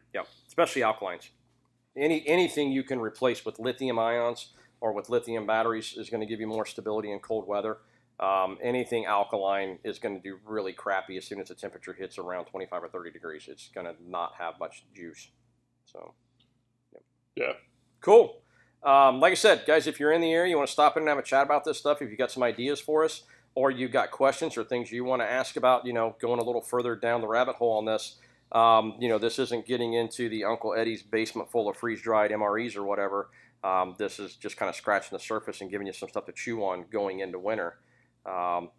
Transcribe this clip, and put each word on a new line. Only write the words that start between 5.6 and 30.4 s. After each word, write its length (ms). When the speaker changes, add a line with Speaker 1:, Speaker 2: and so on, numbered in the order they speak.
Speaker 1:
is 120
gonna 160
give 140
you 80
more 180
stability 460
in 80
cold 280
weather. 300
Um, 420
anything 440
alkaline 760
is 160
gonna 200
do 240
really 300
crappy 440
as 80
soon 140
as 80
the 80
temperature 380
hits 240
around 280
twenty-five 380
or 60
thirty 200
degrees. 380
It's 220
gonna 260
not 320
have 220
much 240
juice. 360
So, 280
yep. 120
Speaker 2:
Yeah. 180
Speaker 1:
Cool. 400
Um, 360
like 120
I 40
said, 300
guys, 220
if 120
you're 120
in 100
the 100
area, 180
you 80
wanna 100
stop 300
in 60
and 60
have 80
a 60
chat 200
about 200
this 140
stuff, 240
if 100
you 60
got 140
some 120
ideas 360
for 240
us, 200
or 160
you've 200
got 200
questions 440
or 80
things 280
you 120
wanna 200
ask 320
about, 300
you 80
know, 260
going 200
a 40
little 180
further 340
down 260
the 60
rabbit 280
hole 240
on 60
this, 320
um, 480
you 100
know, 80
this 220
isn't 260
getting 280
into 360
the 140